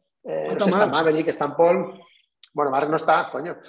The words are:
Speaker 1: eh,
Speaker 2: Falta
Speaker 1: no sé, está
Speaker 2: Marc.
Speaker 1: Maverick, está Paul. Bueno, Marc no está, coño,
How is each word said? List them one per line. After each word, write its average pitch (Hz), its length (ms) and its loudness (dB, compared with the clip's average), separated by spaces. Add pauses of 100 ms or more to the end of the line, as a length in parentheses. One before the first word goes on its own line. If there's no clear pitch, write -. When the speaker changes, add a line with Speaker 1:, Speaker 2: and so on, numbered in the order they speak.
(240)
Speaker 1:
eh, 156 240 -6
Speaker 2:
Falta - 60 -4
Speaker 1:
no - 120 0
sé, 196 40 4
está 190 160 4
Speaker 2:
Marc. 120 60 -2
Speaker 1:
Maverick, 156 360 0
está 143 300 -4
Paul. 175 420 2 (540)
Bueno, 147 160 -2
Marc 139 180 0
no 156 100 0
está, - 340 2
coño, 156 260 -8 (120)